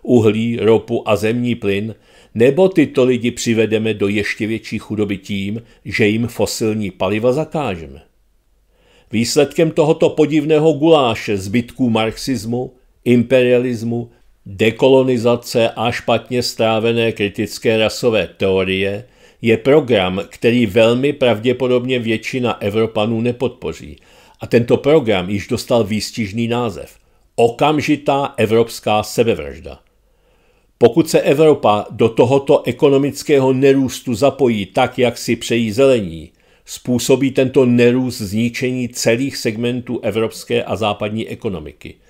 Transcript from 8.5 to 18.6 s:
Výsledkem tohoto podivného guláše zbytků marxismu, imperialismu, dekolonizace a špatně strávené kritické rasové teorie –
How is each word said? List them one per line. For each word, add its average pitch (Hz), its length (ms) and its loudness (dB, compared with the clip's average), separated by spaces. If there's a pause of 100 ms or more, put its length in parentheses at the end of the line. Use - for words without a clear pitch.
Výsledkem 143 580 2
tohoto 160 380 2
podivného 151 640 2
guláše 135 640 2
zbytků 117 540 -2
marxismu, 113 840 -4 (300)
imperialismu, 120 1080 2 (360)
dekolonizace 120 1200 2
a 117 200 -2
špatně 120 520 -2
strávené 113 720 0
kritické 110 640 -2
rasové 107 580 0
teorie – 95 680 -2 (380)